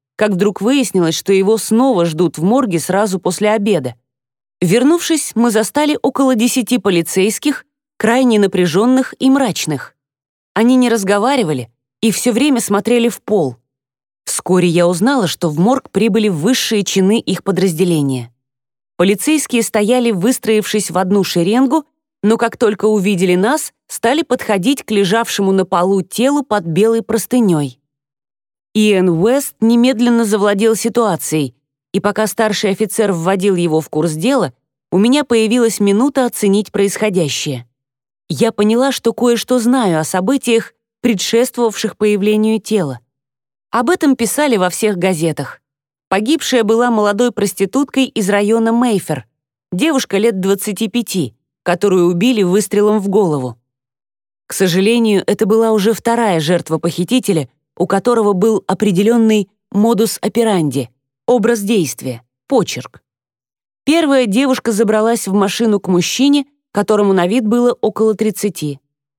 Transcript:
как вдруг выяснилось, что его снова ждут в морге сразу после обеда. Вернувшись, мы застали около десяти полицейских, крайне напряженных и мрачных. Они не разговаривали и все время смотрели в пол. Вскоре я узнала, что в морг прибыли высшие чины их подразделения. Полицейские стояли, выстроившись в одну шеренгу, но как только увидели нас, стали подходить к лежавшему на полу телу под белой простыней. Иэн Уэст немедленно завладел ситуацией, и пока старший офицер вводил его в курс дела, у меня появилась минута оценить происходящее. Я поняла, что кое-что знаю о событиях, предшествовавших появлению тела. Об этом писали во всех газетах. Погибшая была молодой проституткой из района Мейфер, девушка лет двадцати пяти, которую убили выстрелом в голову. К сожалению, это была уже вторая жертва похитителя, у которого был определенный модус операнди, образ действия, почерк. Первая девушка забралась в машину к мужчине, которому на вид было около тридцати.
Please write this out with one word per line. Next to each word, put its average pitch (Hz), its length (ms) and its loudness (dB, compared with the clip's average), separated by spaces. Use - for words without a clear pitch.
как 214 160 0
вдруг 190 300 0
выяснилось, 196 560 0
что - 160 -2
его 190 240 2
снова 220 480 2
ждут 165 320 -2
в 156 60 -6
морге 208 360 0
сразу 190 400 -2
после 202 300 -2
обеда. 202 460 -2
Вернувшись, 285 720 0
мы 233 160 2
застали 285 500 0
около 262 340 0
десяти 240 420 0
полицейских, 190 880 -2
крайне 233 420 2
напряженных 196 800 2
и 262 100 2
мрачных. 220 680 -2
Они 247 240 4
не 247 100 4
разговаривали 202 800 0
и 226 120 0
все 240 200 -2
время 254 300 0
смотрели 226 480 0
в - 120 -10
пол. 156 360 -2
Вскоре 180 460 0
я 175 180 2
узнала, 196 400 0
что - 220 -4
в 151 100 -4
морг 240 300 0
прибыли 214 400 0
высшие 202 560 -2
чины 196 340 2
их - 240 -6
подразделения. 160 920 -2
Полицейские 233 640 0
стояли, 233 500 0
выстроившись 214 800 -2
в 170 80 -4
одну 190 280 0
шеренгу, 233 580 0
но 214 140 2
как 233 180 -2
только 208 300 0
увидели 196 500 2
нас, 226 380 -2
стали 269 340 -2
подходить 226 640 -2
к - 80 -8
лежавшему 202 600 0
на 190 140 2
полу 190 380 0
телу 277 400 -2
под 208 220 -4
белой 214 360 0
простыней. 196 760 -2
Иэн 202 340 2
Уэст 220 500 0
немедленно 233 640 2
завладел 208 520 2
ситуацией, 170 800 -2
и 202 60 0
пока 208 280 -2
старший 214 420 -2
офицер 202 420 -2
вводил 185 440 0
его 165 260 0
в - 80 -10
курс 156 240 -2
дела, 175 400 -2
у 180 80 0
меня 262 260 2
появилась 226 540 2
минута 233 460 2
оценить 208 460 0
происходящее. 175 960 -2
Я 220 220 -2
поняла, 226 400 0
что 233 220 -2
кое-что 240 440 0
знаю 226 420 0
о 156 60 -2
событиях, 226 680 -2
предшествовавших 233 960 -2
появлению 214 640 0
тела. 160 380 -4
Об - 180 -2
этом 320 260 2
писали 247 420 0
во 180 120 0
всех 208 280 -4
газетах. 165 640 -4
Погибшая 233 560 0
была 226 280 0
молодой 214 400 0
проституткой 247 760 -2
из 202 240 -4
района 220 420 0
Мейфер, 214 540 -2
девушка 269 460 -2
лет 214 220 0
двадцати 196 480 -2
пяти, 190 460 -4
которую 180 440 2
убили 208 340 2
выстрелом 208 580 0
в 196 100 -4
голову. 151 480 -2
К - 60 -14
сожалению, 196 760 2
это - 180 0
была 220 260 2
уже 214 220 2
вторая 226 480 0
жертва 160 360 -2
похитителя, 180 720 -2
у 165 100 -2
которого 208 460 0
был 208 340 0
определенный 214 800 2
модус 220 500 0
операнди, 165 680 0
образ 233 360 0
действия, 165 640 -4
почерк. - 540 -4
Первая 277 400 2
девушка 247 480 0
забралась 220 540 0
в 190 60 -4
машину 208 460 0
к - 80 -14
мужчине, 269 600 0
которому 208 400 2
на 175 140 2
вид 220 200 0
было 240 320 2
около 220 340 0
тридцати. 185 680 -4